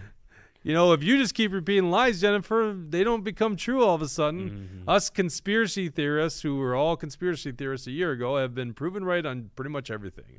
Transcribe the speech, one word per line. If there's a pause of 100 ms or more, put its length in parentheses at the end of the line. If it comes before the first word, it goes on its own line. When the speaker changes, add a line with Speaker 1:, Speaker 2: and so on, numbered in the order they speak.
(600)
Speaker 1:
You
know,
if
you
just
keep
repeating
lies,
Jennifer,
they
don't
become
true
all
of
a
sudden.
Speaker 2:
Mm-hmm.
Speaker 1:
Us
conspiracy
theorists,
who
were
all
conspiracy
theorists
a
year
ago,
have
been
proven
right
on
pretty
much
everything. (140)